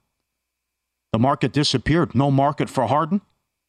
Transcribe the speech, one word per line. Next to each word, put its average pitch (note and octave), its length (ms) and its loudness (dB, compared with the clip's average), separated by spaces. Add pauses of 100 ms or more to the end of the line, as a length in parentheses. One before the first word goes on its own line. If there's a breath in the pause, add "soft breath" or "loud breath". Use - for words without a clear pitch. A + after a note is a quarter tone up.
(1120)
the A2+ 60 0
market C3+ 340 0
disappeared. C#3+ 640 0
No C#3 160 2
market C#3 400 0
for B2 160 0
Harden. D#3 360 0 (460)